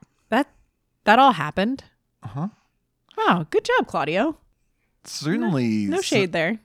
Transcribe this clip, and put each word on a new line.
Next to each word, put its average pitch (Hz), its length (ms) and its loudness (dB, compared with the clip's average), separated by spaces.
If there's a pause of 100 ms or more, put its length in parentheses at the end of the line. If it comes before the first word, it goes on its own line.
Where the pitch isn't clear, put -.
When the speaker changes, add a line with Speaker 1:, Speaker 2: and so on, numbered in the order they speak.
(280)
Speaker 1:
That, 247 200 0 (560)
that 214 140 6
all 269 140 6
happened. 180 520 -4 (380)
Speaker 2:
Uh-huh. 139 260 -8 (680)
Speaker 1:
Wow. 254 320 0
Good 427 160 0
job, 480 220 0
Claudio. 180 500 -2 (680)
Speaker 2:
Certainly. 139 840 -2
Speaker 1:
No, 95 60 -2
no 349 60 -2
Speaker 2:
so 381 40 -2
Speaker 1:
shade 196 300 0
there. 180 320 -2